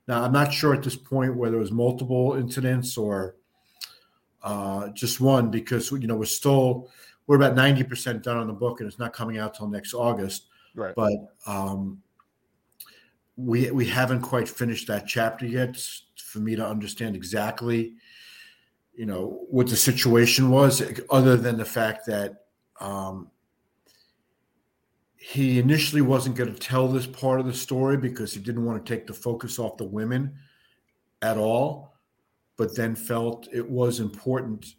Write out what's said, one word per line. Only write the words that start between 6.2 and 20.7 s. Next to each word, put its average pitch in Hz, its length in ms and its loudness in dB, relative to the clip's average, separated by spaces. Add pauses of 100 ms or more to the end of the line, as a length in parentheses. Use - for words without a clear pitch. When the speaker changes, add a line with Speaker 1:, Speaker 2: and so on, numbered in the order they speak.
Speaker 1:
still, 131 640 2 (360)
we're 147 100 6
about 135 180 6
ninety 131 280 6
percent 117 400 -6
done 120 140 -2
on 113 100 -2
the 110 60 -6
book 117 280 -4
and 110 60 -8
it's 101 120 -14
not 117 160 -8
coming 113 240 -6
out 107 160 -6
till 107 140 -8
next 101 260 -8
August. 113 540 -2 (260)
Speaker 2:
Right. 98 200 -8
Speaker 1:
But, 107 180 2 (340)
um, 98 560 -6 (1300)
we, 123 340 0
we 127 160 0
haven't 123 340 0
quite 120 280 -2
finished 120 380 -6
that 104 200 -4
chapter 117 400 -2
yet 123 240 -2
s-, - 320 -12 (140)
for - 220 -16
me 110 160 -2
to 110 100 -4
understand 104 520 -6
exactly, 110 800 -2 (1000)
you 113 100 -10
know, 98 460 -6
what 127 160 4
the 120 100 0
situation 120 720 6
was, 131 320 6 (300)